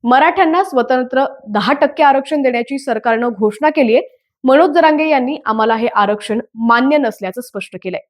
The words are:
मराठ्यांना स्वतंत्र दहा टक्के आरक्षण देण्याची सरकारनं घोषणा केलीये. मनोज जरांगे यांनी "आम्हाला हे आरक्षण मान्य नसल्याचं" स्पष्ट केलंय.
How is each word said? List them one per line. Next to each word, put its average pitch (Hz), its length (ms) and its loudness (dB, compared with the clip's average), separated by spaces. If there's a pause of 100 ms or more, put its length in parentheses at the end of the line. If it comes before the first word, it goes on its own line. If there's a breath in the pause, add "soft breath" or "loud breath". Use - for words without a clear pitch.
मराठ्यांना 330 600 2
स्वतंत्र 254 600 0 (240)
दहा 208 240 0
टक्के 294 300 0
आरक्षण 277 380 2
देण्याची 247 360 -2
सरकारनं 240 520 -2
घोषणा 214 400 -2
केलीये. 262 320 2 (420)
मनोज 294 260 4
जरांगे 311 380 2
यांनी 277 380 -2
"आम्हाला 220 300 0
हे 226 120 -2
आरक्षण 208 540 -2 (140)
मान्य 233 420 0
नसल्याचं" 214 440 -4
स्पष्ट - 420 -14
केलंय. 185 260 -10